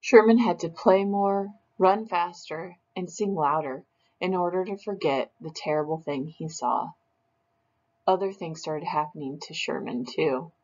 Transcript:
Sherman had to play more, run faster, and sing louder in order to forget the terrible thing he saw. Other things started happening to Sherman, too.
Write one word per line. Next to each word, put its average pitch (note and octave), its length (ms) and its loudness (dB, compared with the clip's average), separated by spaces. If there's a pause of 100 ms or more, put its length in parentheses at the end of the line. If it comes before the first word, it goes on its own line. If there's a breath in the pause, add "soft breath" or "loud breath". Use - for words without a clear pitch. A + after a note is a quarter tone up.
Sherman A3+ 360 8
had F3+ 200 2
to E3 100 -4
play F#3+ 360 4
more, G3+ 480 0 (240)
run G3 280 4
faster, F3+ 720 -6 (220)
and F3+ 120 -6
sing G3+ 240 -4
louder D3 520 -2 (340)
in F#3 160 -2
order F3+ 300 0
to G3+ 100 -6
forget E3+ 640 -2
the D#3 160 -12
terrible D3+ 440 -2
thing C#3+ 280 -6
he D#3+ 220 -10
saw. B2+ 400 -4 (1160)
Other F#3+ 280 0
things D#3+ 260 -10
started D#3 260 -6
happening D3+ 580 -4
to - 100 -16
Sherman, A#2+ 500 -4
too. C#3 480 -2 (120)